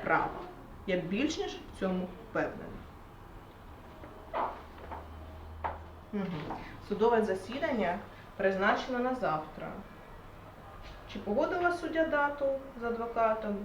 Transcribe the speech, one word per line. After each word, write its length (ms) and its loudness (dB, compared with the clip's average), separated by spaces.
права. 240 4
Я 100 4
більш 420 2
ніж 140 0
в 280 -12
цьому 260 2
впевнена. 240 0
Мгм. 140 2
Судове 340 8
засідання 760 2
призначено 640 4
на 160 4
завтра. 540 0
Чи 60 -6
погодила 540 4
суддя 320 2
дату 400 4
з 40 -2
адвокатом? 800 2